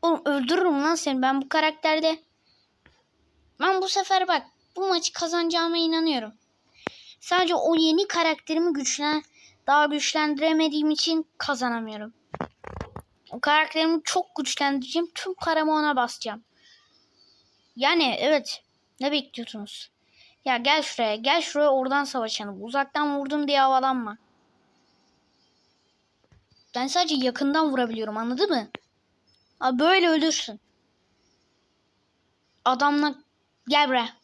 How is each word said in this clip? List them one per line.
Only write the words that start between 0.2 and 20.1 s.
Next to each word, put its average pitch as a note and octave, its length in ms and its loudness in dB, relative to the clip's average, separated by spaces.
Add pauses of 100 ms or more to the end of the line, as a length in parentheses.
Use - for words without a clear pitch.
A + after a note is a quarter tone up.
öldürürüm C#4+ 580 2
lan D#4+ 120 2
seni. C4+ 280 -2
Ben C4+ 200 2
bu C4+ 60 -10
karakterde, D#4 720 0 (1400)
ben F#4 220 2
bu F#4+ 60 -4
sefer F#4+ 400 0
bak, D#4+ 140 2 (340)
bu F#4+ 120 -2
maçı F4 240 0
kazanacağıma E4+ 640 0
inanıyorum. D#4+ 560 0 (880)
Sadece F4+ 340 2
o E4 220 2
yeni D#4+ 320 4
karakterimi E4 640 0
güçlen-, D4 500 -2 (440)
daha D4 200 6
güçlendiremediğim D4+ 1040 0
için D#4+ 360 0 (120)
kazanamıyorum. A#3 760 -4 (1160)
O B3 100 -12
karakterimi D#4 640 2
çok - 320 -2
güçlendireceğim. C#4+ 760 -2
Tüm F#4+ 200 -8
paramı D#4 380 0
ona D4+ 240 0
basacağım. A#3 480 -4 (1300)
Yani C#4 420 2
evet. - 440 0 (380)
Ne C#4 120 -2
bekliyorsunuz? A#3+ 800 -8 (540)